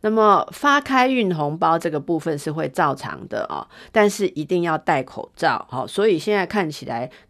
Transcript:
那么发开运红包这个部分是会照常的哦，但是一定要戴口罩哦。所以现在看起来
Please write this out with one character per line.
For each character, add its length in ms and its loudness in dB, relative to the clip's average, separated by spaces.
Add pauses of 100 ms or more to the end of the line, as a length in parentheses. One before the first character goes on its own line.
那 100 0
么 400 6
发 280 2
开 280 2
运 280 0
红 220 -2
包 200 2
这 120 -2
个 100 -2
部 200 -2
分 180 -4
是 140 -6
会 180 -4
照 240 0
常 340 -10
的 220 -6
哦， 160 -8 (260)
但 160 6
是 220 0
一 160 -6
定 160 -2
要 160 0
戴 240 0
口 340 -12
罩 360 -2
哦。 160 -6
所 200 0
以 120 4
现 140 -2
在 120 0
看 240 -2
起 160 -12
来 240 -6 (200)